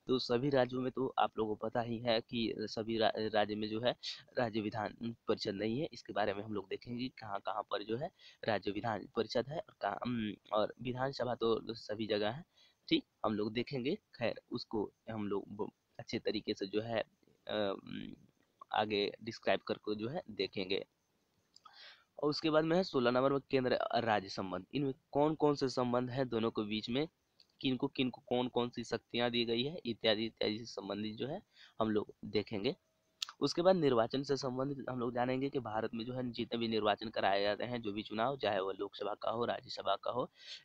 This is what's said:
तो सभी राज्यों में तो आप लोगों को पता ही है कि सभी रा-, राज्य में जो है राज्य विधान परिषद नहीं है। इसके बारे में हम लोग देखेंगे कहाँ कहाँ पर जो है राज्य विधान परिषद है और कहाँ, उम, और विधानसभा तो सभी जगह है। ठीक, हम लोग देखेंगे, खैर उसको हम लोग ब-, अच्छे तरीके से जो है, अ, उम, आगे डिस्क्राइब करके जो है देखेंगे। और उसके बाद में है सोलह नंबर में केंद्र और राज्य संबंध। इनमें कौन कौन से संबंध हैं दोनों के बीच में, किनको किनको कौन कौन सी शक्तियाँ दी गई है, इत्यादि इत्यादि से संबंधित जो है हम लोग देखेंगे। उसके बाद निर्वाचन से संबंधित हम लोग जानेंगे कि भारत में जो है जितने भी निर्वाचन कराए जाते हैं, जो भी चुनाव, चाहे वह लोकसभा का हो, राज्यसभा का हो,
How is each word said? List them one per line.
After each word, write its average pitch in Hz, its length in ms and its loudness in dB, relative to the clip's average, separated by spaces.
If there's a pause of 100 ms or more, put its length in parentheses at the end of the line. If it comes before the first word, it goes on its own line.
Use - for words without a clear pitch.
तो 131 120 2
सभी 123 320 2
राज्यों 127 320 2
में 127 100 -2
तो 131 260 -2
आप 107 200 4
लोगों 107 180 0
को 110 120 -6
पता 120 120 0
ही 117 180 -2
है 117 220 2
कि 117 380 0
सभी 110 400 -2
रा-, 110 180 6
राज्य 104 380 2
में 107 140 -2
जो 110 120 -2
है 123 160 2 (420)
राज्य 113 220 2
विधान 110 560 -4 (120)
परिषद 107 260 0
नहीं 110 260 0
है। 165 120 -2
इसके - 200 -12
बारे 101 220 2
में 101 80 -4
हम 110 100 -8
लोग 98 160 -4
देखेंगे 120 400 -6
कहाँ 101 320 -8
कहाँ 101 220 -4
पर 104 200 -4
जो 107 140 -2
है 156 140 -6 (340)
राज्य 104 260 0
विधान 104 460 -4
परिषद 113 320 0
है 156 100 -6
और - 220 -10
कहाँ, 101 260 -2
उम, 113 260 -2 (200)
और 107 300 2
विधानसभा 123 520 -2
तो 113 400 0
सभी 107 320 -6
जगह 104 240 2
है। 147 140 -8 (440)
ठीक, 165 160 4 (200)
हम 107 100 2
लोग 104 180 0
देखेंगे, 123 420 -2
खैर - 460 -4 (100)
उसको 107 420 -4 (180)
हम 107 180 -4
लोग 98 200 -2
ब-, 101 220 -6 (280)
अच्छे - 200 -6
तरीके 104 360 -2
से 101 120 -4
जो 104 140 -2
है, 113 200 0 (480)
अ, 101 360 0
उम, - 300 -10 (580)
आगे 104 400 2 (100)
डिस्क्राइब 104 380 0
करके - 340 -4
जो 107 140 -4
है 165 220 -6
देखेंगे। 95 560 -2 (1400)
और 147 80 2
उसके 156 200 0
बाद 156 140 6
में 160 120 4
है 190 60 4
सोलह 123 280 2
नंबर 131 220 4
में 139 80 2 (100)
केंद्र 127 240 4
और - 300 2
राज्य 104 240 2
संबंध। 92 460 -4
इनमें 135 200 0 (180)
कौन 147 220 4
कौन 147 200 4
से 139 140 0
संबंध 123 420 2
हैं 131 180 0
दोनों 113 220 2
के 110 120 0
बीच 107 280 -4
में, 143 180 0 (520)
किनको 131 280 2
किनको 127 400 -2
कौन 123 200 2
कौन 120 220 0
सी 120 140 -8
शक्तियाँ 120 460 -2
दी 120 140 2
गई 117 200 2
है, 160 200 -4
इत्यादि 110 420 2
इत्यादि 110 320 -2
से 120 60 -10
संबंधित 104 520 -4
जो 110 100 -2
है 175 160 -6 (380)
हम 110 100 4
लोग 104 240 0 (100)
देखेंगे। 107 520 -2 (640)
उसके 143 220 2
बाद 190 140 6
निर्वाचन 135 460 4
से 139 140 0
संबंधित 131 540 -2
हम 127 100 -2
लोग 120 140 0
जानेंगे 131 360 0
कि 143 80 -4
भारत 110 360 -2
में 113 100 -4
जो 123 80 -4
है 127 180 -4
जितने 117 280 -2
भी 117 100 0
निर्वाचन 107 400 2
कराए 101 340 2
जाते 104 220 2
हैं, 120 180 -4
जो 104 100 -2
भी 104 100 -2
चुनाव, 113 340 0
चाहे 104 240 2
वह 95 120 0
लोकसभा 101 420 -4
का - 160 -4
हो, 117 140 0
राज्यसभा 101 520 -2
का - 140 -4
हो, 123 200 -2 (340)